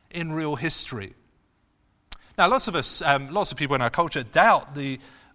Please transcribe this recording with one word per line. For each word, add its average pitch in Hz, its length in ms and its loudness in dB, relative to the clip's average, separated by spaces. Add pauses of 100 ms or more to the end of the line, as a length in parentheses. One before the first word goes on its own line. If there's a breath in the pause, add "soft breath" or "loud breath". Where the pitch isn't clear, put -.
(100)
in 165 220 -6
real 151 240 -2
history. 123 580 -2 (1200 loud breath)
Now, 170 140 4
lots 247 180 2
of 175 60 -6
us, - 260 2
um, 139 320 0
lots 190 200 0
of 131 40 -8
people 139 180 -2
in 131 60 0
our 117 80 0
culture 156 340 -2
doubt 175 520 2
the, 139 260 -8 (340 loud breath)